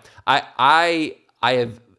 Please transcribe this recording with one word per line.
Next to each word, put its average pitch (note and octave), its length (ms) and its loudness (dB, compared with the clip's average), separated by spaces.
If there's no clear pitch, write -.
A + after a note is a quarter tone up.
I, C3+ 160 0
I, D#3+ 600 0
I B2 120 0
have A#2+ 280 -4